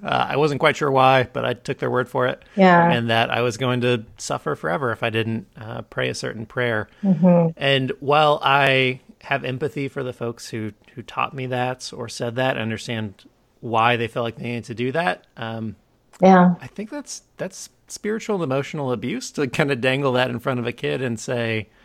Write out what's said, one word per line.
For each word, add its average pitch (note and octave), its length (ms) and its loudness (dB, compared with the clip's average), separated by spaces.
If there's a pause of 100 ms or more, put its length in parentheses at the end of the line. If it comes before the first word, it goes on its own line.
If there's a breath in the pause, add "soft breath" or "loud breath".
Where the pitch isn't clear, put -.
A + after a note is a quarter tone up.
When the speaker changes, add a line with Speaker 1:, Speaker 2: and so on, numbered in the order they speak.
Speaker 1:
Uh, - 260 0
I C#3 60 -2
wasn't C#3+ 240 0
quite D3 160 4
sure D3 160 -2
why, C3 400 6
but A#2+ 140 -4
I B2 80 0
took - 260 -8
their B2+ 100 -2
word B2 200 -2
for B2+ 180 0
it. - 160 -6 (120)
Speaker 2:
Yeah. F3 360 6
Speaker 1:
And A#2 180 0
that A2+ 220 4
I A#2 100 0
was A#2+ 160 0
going B2 240 0
to B2 220 2 (140)
suffer - 380 -6
forever D#3 360 -2
if A2+ 120 -6
I A#2 60 0
didn't, A2+ 380 -2 (120)
uh, A#2 240 -12
pray B2+ 260 -6
a B2 60 -4
certain A#2+ 300 -8
prayer. A#2 420 -2 (160 soft breath)
Speaker 2:
Mm-hmm. F3 540 6
Speaker 1:
And C3+ 340 2 (100)
while D3 420 4
I C3 560 4 (240)
have C#3 220 -4
empathy C3 420 -4
for C3+ 160 -8
the B2 100 -6
folks A#2 360 -10
who, G#2+ 240 -8 (220)
who B2 60 -14
taught - 320 -6
me C3 140 -8
that B2+ 480 -4
or A#2 140 -10
said A#2+ 260 -6
that, C3 220 0
understand A2 640 -6 (380)
why A#2 340 2
they A2+ 120 -2
felt A#2+ 180 -4
like A#2 100 -6
they - 80 -14
needed A#2 220 -6
to A#2 100 -10
do B2 160 -2
that, F3 340 -2 (120)
um, A2+ 400 -8 (440)
Speaker 2:
Yeah. F3+ 400 8
Speaker 1:
I C3 60 -14
think G#3+ 220 -12
that's, - 320 -12 (160)
that's - 320 -12 (180)
spiritual G#3+ 480 -6
and F3 80 -2
emotional C3+ 480 -2
abuse B2+ 400 -4
to C#3+ 160 -2
kinda C#3+ 300 0
dangle C3 360 0
that B2 160 2
in A#2+ 100 -6
front B2+ 200 -2
of A#2 80 -4
a B2 60 -4
kid D3 280 -4
and A#2 180 -4
say, A#2 500 -4 (160)